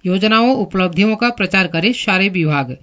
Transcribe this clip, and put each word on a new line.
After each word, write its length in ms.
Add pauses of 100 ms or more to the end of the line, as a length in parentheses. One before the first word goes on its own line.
योजनाओं, 500
उपलब्धियों 600
का 140
प्रचार 380
करे 260
सारे 360
विभाग। 540